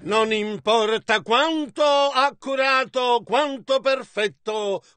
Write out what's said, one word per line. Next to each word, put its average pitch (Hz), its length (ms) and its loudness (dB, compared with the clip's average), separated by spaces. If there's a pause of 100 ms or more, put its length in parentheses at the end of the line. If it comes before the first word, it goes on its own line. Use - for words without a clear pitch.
Non 220 280 0
importa 214 880 0
quanto 294 600 0
accurato, 269 1400 0
quanto 269 560 0
perfetto, 214 1000 -4 (140)